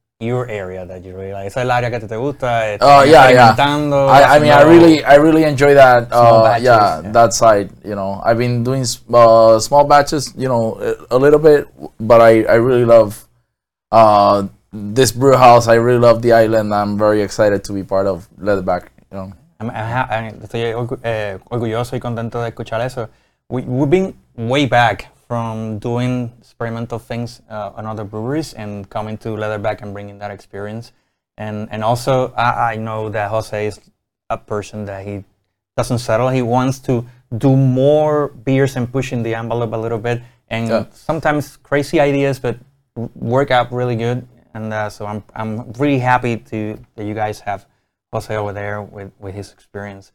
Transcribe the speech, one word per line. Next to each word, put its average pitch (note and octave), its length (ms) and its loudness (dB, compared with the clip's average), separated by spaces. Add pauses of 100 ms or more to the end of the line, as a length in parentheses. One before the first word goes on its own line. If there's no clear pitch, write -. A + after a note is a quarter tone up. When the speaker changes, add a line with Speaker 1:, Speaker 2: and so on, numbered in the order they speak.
(220)
Speaker 1:
your A#2+ 260 -6
area F#2 380 -10
that F#2 180 -16
you F#2 100 -18
really G2 200 -12
like. G2 140 -12
Esa G2+ 120 -10
es B2 60 -4
el B2+ 60 -4
área A#2+ 200 -2
que A#2+ 80 -6
te, G#2+ 80 -12
te A2 80 -10
gusta, A#2+ 520 -4
eh, G#2 120 -6
Speaker 2:
Uh, C#3 240 6
yeah, C#3+ 260 8
yeah. B2 240 8
Speaker 1:
experimentando, C#3+ 540 0
Speaker 2:
I, C#3 300 6
I - 20 4
mean, D3+ 120 2
I C#3+ 120 6
Speaker 1:
haciendo D#3 60 6
Speaker 2:
really, E3 340 8
I C3+ 120 6
really D#3+ 280 4
enjoy C#3+ 300 4
that, B2+ 340 6
Speaker 1:
Small A#2 280 4
Speaker 2:
uh, A2 80 6
Speaker 1:
batches, A#2 220 2
Speaker 2:
yeah, G#2 360 4
Speaker 1:
yeah. F#2 100 -10
Speaker 2:
that A#2 220 4
side, G#2 360 2 (140)
you G#2 120 -10
know. G2 280 -8
I've A2+ 140 0
been A#2+ 260 -2
doing C3 180 -4
s-, A#2+ 200 -8 (120)
uh, A2+ 460 6
small C#3+ 260 2
batches, C#3+ 520 0
you B2+ 100 -6
know, A2+ 320 -4
a, A2+ 360 -4
a - 20 4
little D3 220 4
bit, D3+ 280 4 (320)
but A#2 220 4
I, A2+ 240 6
I G#2+ 100 2
really A#2+ 300 2
love, A2+ 420 2 (640)
uh, G#2 560 4 (240)
this G#2+ 400 -2
brew B2+ 240 2
house. A#2+ 320 6
I A#2 80 6
really A#2+ 240 2
love A#2 220 4
the A#2 120 2
island. A2 400 2
I'm G#2 240 -2
very G#2+ 240 2
excited G2+ 440 0
to - 80 -10
be G2 100 -6
part G2 240 -4
of F2+ 200 -6 (120)
Leatherback, F#2 480 -4 (240)
you G2 60 -14
know. F#2+ 160 -14 (260)
Speaker 1:
I'm, A2+ 100 -10
I'm A#2+ 60 -12
ha-, A2+ 340 -6
I'm, A2 320 -8
estoy A#2 320 -8
orgu-, A#2+ 300 -8
eh, G#2+ 340 -6 (120)
orgulloso A#2 440 -6
y B2+ 60 -6
contento A#2 440 -10
de A#2 80 -10
escuchar A2+ 300 -10
eso. B2 280 -10 (400)
We, B2+ 140 -8
we've C3+ 260 -4
been F#3 280 -2 (180)
way B2+ 300 -2
back A#2 420 0 (200)
from A2 520 -8
doing B2 600 -6
experimental A#2 600 -12
things, A#2+ 500 -12
uh, G#2+ 260 -12
on G#2+ 100 -14
other A2 180 -10
breweries A2+ 500 -10
and G#2 360 -14
coming G#2+ 280 -10
to A#2 120 -12
Leatherback G#2+ 520 -8
and G#2 120 -16
bringing G2+ 260 -18
that G#2 100 -14
experience. G#2 640 -16 (460)
And, G#2+ 340 -10
and G#2+ 120 -10
also, B2 500 -2
I, A#2 400 -2
I - 20 -10
know A2 340 -8
that G#2 220 -6
Jose G#2+ 360 -6
is G#2 120 -12 (500)
a C#3 80 -6
person G#2+ 480 -10
that G2 200 -14
he G2+ 180 -12 (540)
doesn't A#2+ 220 -4
settle. A#2 300 -2
He C3 140 -2
wants B2+ 360 -2
to A#2+ 260 -4 (320)
do C3+ 180 2
more C#3+ 720 0
beers C3+ 480 -2
and B2 160 -6
pushing B2+ 320 -6
the A2+ 100 -6
envelope A#2 400 -6
a A#2 40 -6
little A2+ 200 -6
bit. A#2 240 -6 (280)
And A2+ 180 -6
Speaker 2:
Yeah. A2 260 -2
Speaker 1:
sometimes D3+ 640 -6
crazy C#3+ 420 -4
ideas, C#3 400 0
but A#2+ 180 -8 (380)
w-, A#2 200 -12
work B2+ 340 -2
out B2 220 0
really B2 240 -4
good. B2 320 -6 (260)
And, A2 180 -10
uh, G#2+ 200 -6
so G#2 160 -14
I'm, G#2 160 -10 (120)
I'm A2 380 -10
really C#3 260 -2
happy B2 380 -2
to, G#2+ 420 -10 (160)
that A2+ 100 -14
you G#2 100 -8
guys G#2+ 240 -8
have G2 260 -12 (480)
Jose A2 200 -8
over G#2 200 -6
there G#2 300 -10
with, G2 360 -18
with G2 140 -16
his G2 180 -14
experience. G2+ 640 -20